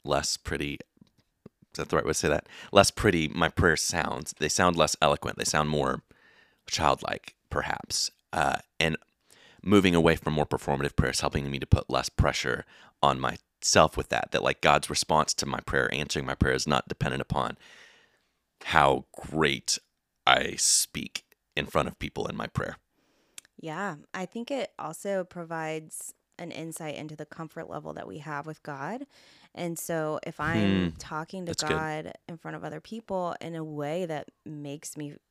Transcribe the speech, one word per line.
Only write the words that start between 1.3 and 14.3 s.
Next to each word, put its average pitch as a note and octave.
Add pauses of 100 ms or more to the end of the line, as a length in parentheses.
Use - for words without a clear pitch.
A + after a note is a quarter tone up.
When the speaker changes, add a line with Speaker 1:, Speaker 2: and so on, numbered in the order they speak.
Speaker 1:
that D2+
the -
right D2+
way D#2
to -
say -
that? D2+ (240)
Less G2
pretty F2
my E2
prayer E2
sounds. D2
They D2+
sound F2+
less D#2
eloquent. C#2+
They -
sound D2+
more C2+ (640)
childlike, - (140)
perhaps. - (200)
Uh, D2 (220)
and D#2+ (640)
moving F#2
away E2
from D#2
more D2
performative C#2+
prayers, -
helping C#2
me C#2
to C2
put -
less B1+
pressure - (360)
on C#2
myself -
with -
that, -